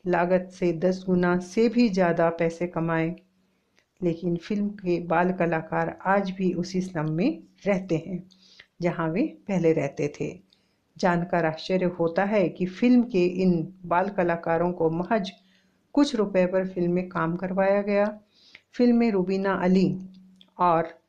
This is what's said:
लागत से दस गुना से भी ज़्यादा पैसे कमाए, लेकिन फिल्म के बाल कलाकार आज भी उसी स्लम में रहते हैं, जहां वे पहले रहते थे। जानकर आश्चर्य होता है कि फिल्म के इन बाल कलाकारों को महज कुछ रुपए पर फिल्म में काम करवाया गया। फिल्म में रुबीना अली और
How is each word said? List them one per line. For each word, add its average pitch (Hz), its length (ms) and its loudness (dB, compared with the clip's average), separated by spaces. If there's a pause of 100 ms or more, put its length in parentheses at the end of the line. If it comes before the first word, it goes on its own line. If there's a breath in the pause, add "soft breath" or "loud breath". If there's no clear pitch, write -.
लागत 180 460 0
से 175 200 -2
दस 185 340 -2
गुना 180 320 2
से 226 300 0
भी 240 200 4
ज़्यादा 170 420 2
पैसे 165 360 -2
कमाए, 165 500 -2 (840)
लेकिन 170 340 -2
फिल्म 202 320 -4
के 175 320 -4
बाल 175 320 0
कलाकार 165 720 -2
आज 190 240 0
भी 185 220 -2
उसी 175 280 -4
स्लम 156 300 -4
में 202 320 -2 (240)
रहते 185 400 -2
हैं, 180 220 -10 (540 soft breath)
जहां 170 280 -2
वे 220 280 -2 (100)
पहले 165 240 2
रहते 147 480 -2
थे। 156 200 -8 (580)
जानकर 175 460 0
आश्चर्य 180 420 -2
होता 170 380 0
है 202 240 0
कि - 180 -4
फिल्म 240 360 4
के 185 240 2
इन 180 480 0 (100)
बाल 175 240 0
कलाकारों 170 640 0
को 165 180 0
महज 185 420 -2 (600 soft breath)
कुछ 285 220 2
रुपए 202 320 2
पर 185 220 0
फिल्म 175 240 0
में 185 160 0
काम 170 280 -2
करवाया 190 460 0
गया। 208 380 0 (520 soft breath)
फिल्म 240 240 4
में 233 140 4
रुबीना 190 440 0
अली 185 440 2 (600)
और 170 500 2